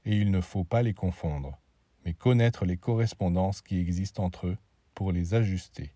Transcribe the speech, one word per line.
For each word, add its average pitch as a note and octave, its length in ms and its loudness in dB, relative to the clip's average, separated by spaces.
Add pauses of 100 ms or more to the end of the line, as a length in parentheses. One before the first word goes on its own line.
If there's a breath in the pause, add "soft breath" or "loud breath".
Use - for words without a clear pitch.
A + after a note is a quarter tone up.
et G#2+ 100 2
il G#2 160 4
ne F#2+ 80 4
faut F2+ 240 -2
pas A#2 180 2
les A2+ 120 0
confondre, D2 640 -4 (460)
mais F2 80 -4
connaître A#2 500 2
les F2+ 140 0
correspondances F#2+ 840 0
qui F#2+ 160 -4
existent F2+ 460 -2
entre F2+ 240 -4
eux F2+ 100 -4 (360)
pour F#2+ 180 -2
les F2 220 0
ajuster. F#2+ 640 -2